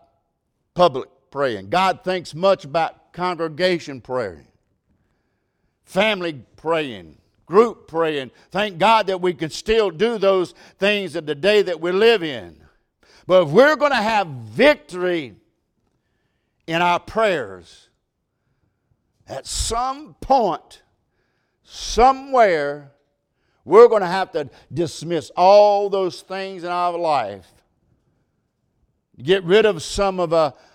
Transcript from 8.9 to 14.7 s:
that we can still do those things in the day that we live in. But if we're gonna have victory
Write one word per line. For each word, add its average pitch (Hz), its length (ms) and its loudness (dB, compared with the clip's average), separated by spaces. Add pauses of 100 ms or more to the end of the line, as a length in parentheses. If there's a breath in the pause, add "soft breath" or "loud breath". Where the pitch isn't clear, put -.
that 185 140 -4
we 180 120 0
can 156 180 -8
still 220 380 -2
do 214 280 -2
those 190 360 0 (240 soft breath)
things 196 380 -2
in 165 100 -8
the 151 80 -6
day 196 280 2
that 170 180 -4
we 175 140 -2
live 214 280 2
in. 107 360 -10 (680 soft breath)
But 180 220 4
if - 60 -6
we're 285 240 6
gonna 285 180 0
have 208 320 0
victory 170 1120 -2 (1300)